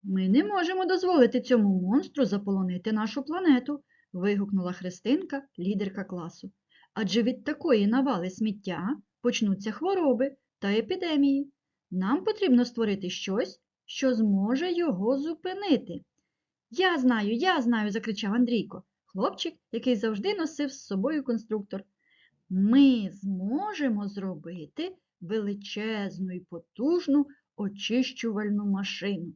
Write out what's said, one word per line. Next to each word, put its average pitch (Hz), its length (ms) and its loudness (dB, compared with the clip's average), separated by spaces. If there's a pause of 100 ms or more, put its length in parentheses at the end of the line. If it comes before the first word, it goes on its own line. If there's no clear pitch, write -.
«Ми 190 240 0
не 262 160 6
можемо 370 400 0
дозволити 349 560 4
цьому 202 400 2
монстру 262 440 0
заполонити 196 680 -2
нашу 214 300 -4
планету», 294 600 2 (300)
вигукнула 196 600 -2
Христинка, 269 720 -4 (160)
лідерка 190 460 -4
класу. 180 480 -12 (420)
«Адже 202 280 0
від 254 220 -2
такої 285 420 2
навали 220 440 0
сміття 196 640 -4 (240)
почнуться 208 520 0
хвороби 277 640 0 (220)
та - 140 -2
епідемії. 277 800 0 (380)
Нам 202 340 -2
потрібно 359 400 4
створити 208 460 -2
щось, - 500 -6 (240)
що 262 300 0
зможе 220 580 2
його 269 460 0
зупинити». 330 840 -2 (680)
«Я 349 280 0
знаю, 226 360 2
я 320 280 2
знаю», 220 280 2
закричав 214 440 -4
Андрійко, 240 480 0 (240)
хлопчик, - 480 -4 (180)
який 240 240 0
завжди 220 380 -2
носив 302 380 -4
з - 140 -18
собою 269 380 -2
конструктор. 214 600 -6 (680)
«Ми 220 640 6
зможемо 214 960 -2
зробити 185 880 -8 (240)
величезну 202 1120 -4
і 180 80 -8
потужну 285 880 0 (300)
очищувальну 208 1120 -2
машину». 190 680 -2